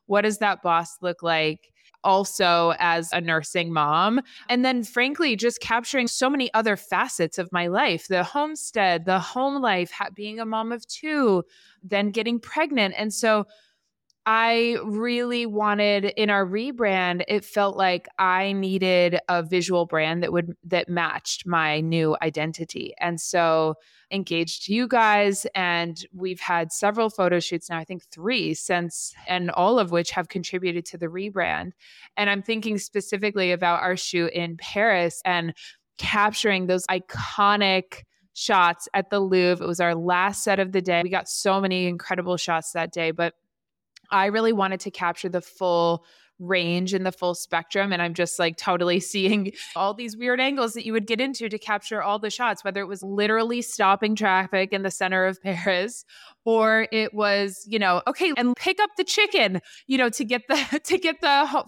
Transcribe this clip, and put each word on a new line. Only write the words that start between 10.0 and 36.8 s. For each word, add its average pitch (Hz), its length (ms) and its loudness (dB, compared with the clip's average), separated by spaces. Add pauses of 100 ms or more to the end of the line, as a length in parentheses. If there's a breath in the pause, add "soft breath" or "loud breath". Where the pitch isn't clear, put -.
being 208 240 -12
a 226 80 -6
mom 220 260 -4
of 233 140 -10
two, 262 560 2 (400 soft breath)
then 202 280 0
getting 226 280 -2
pregnant. 269 580 0
And 214 160 -4
so 214 340 2 (800 soft breath)
I 233 580 2
really 240 600 -2
wanted, 208 580 2
in 208 240 0
our 196 180 2
rebrand, 190 800 0
it 208 160 0
felt 202 340 0
like 180 300 0 (120)
I 190 340 2
needed 185 640 2 (100)
a 175 140 2
visual 175 440 0
brand 160 360 0
that 165 80 -2
would, 170 240 -2 (100)
that 175 260 -2
matched 165 560 -4
my 160 340 0
new 160 400 2
identity. 160 800 -6
And 170 180 -2
so 160 580 2 (340 soft breath)
engaged 165 580 -4
you 233 180 0
guys, 208 680 4
and 170 580 -2
we've 185 260 -8
had 170 320 -2
several 214 380 0
photo 180 320 2
shoots - 300 -6
now, 165 80 -4
I 160 60 -8
think 185 280 -12
three 175 400 -2
since, 175 640 -4 (120)
and 180 260 -2
all 214 260 4
of 185 120 2
which 170 200 2
have 175 180 -2
contributed 180 580 -4
to 175 120 -16
the 170 80 -4
rebrand. 180 640 -4 (460 loud breath)
And 208 100 2
I'm 196 140 0
thinking 220 340 -2
specifically 196 760 -2
about 175 280 2
our 185 160 0
shoot 170 360 -2
in 170 260 -6
Paris 196 640 0
and 170 300 0 (420 loud breath)
capturing 208 720 0
those 180 220 0